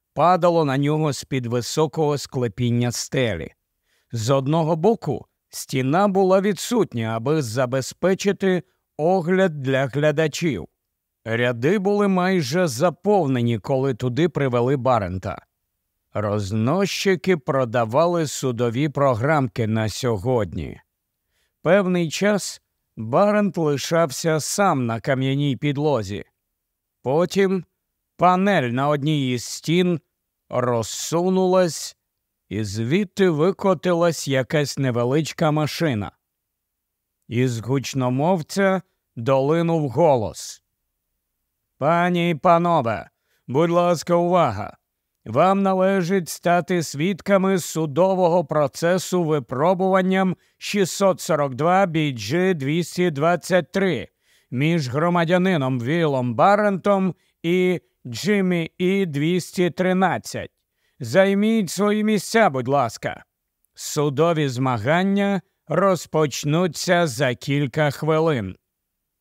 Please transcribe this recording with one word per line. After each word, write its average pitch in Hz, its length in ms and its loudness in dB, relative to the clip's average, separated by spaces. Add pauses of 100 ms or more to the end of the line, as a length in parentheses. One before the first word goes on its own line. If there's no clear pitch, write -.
(140)
падало 170 500 4
на 135 140 0
нього 151 340 0
з-під 127 340 -6
високого 147 720 -2
склепіння 120 760 -2
стелі. 107 600 -4 (580)
З 117 180 -2
одного 151 460 0
боку 160 500 -2 (220)
стіна 139 600 0
була 190 320 4
відсутня, 160 760 -2
аби 143 260 0
забезпечити 151 1200 0 (340)
огляд 175 640 0
для 135 240 0
глядачів. 147 840 -2 (560)
Ряди 123 540 0
були 202 300 2
майже 180 580 0
заповнені, 135 920 0
коли 135 360 -2
туди 127 340 -2
привели 131 480 0
Барента. 104 680 -2 (680)
Розносчики 110 1200 0
продавали 135 880 0
судові 123 640 -2
програмки 135 800 0
на 110 220 0
сьогодні. 101 920 -4 (800)
Певний 180 480 2
час - 520 -2 (340)
Барент 185 600 0
лишався 156 840 0
сам 156 460 0
на 113 140 -4
кам'яній 135 560 0
підлозі. 135 680 -2 (760)
Потім 180 640 0 (520)
панель 180 540 2
на 131 180 0
одній 143 440 0
із 120 120 -4
стін 175 560 -2 (480)
розсунулась, 175 1500 0 (520)
і 107 160 -4
звідти 151 640 0
викотилась 170 1000 0
якась 135 500 -2
невеличка 135 720 0
машина. 147 600 -2 (1160)
Із 120 320 -2
гучномовця 139 1200 -2 (340)
долинув 147 720 0
голос: 127 720 0 (1160)
«Пані 170 520 2
й 170 40 0
панове, 165 760 2 (360)
будь 156 240 2
ласка, 175 440 2
увага! 170 600 0 (480)
Вам 180 380 2
належить 190 680 0
стати 175 540 0
свідками 190 760 0
судового 170 840 2
процесу 165 800 0
випробуванням 185 1120 0 (220)
шістсот 196 600 0
сорок 143 340 -2
два 180 320 2
B 151 280 -2
G 165 400 0
двісті 165 560 -2
двадцять 170 600 0
три 175 360 -2 (420)
між 151 380 0
громадянином 165 920 0
Вілом 135 540 -2
Баррентом 196 800 2 (280)
і 180 380 0 (260)
Джиммі 175 720 -2
І 190 280 0
двісті 165 640 -2
тринадцять. 180 800 -2 (500)
Займіть 196 720 2
свої 208 340 0
місця, 214 460 2
будь 127 180 -4
ласка. 135 560 -2 (500)
Судові 151 760 0
змагання 165 920 0 (240)
розпочнуться 170 1400 0
за 127 280 -2
кілька 143 560 -2
хвилин». 151 640 -2 (640)